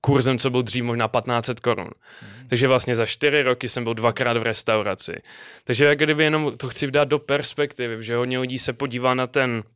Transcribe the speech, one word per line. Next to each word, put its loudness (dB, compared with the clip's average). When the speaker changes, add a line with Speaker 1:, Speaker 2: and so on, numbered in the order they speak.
Speaker 1:
kurzem, 4
co 0
byl 2
dřív, -2
možná 0
patnáct 0
set -6
korun. -2
Speaker 2:
Mhm. -20
Speaker 1:
Takže 2
vlastně 2
za 2
čtyři 0
roky 0
jsem -4
byl -2
dvakrát 0
v 0
restauraci. -2
Takže 2
jak 6
kdyby 2
jenom 0
to -8
chci -4
dát 2
do 0
perspektivy, -4
že -4
hodně 0
lidí -4
se -4
podívá -2
na 0
ten 0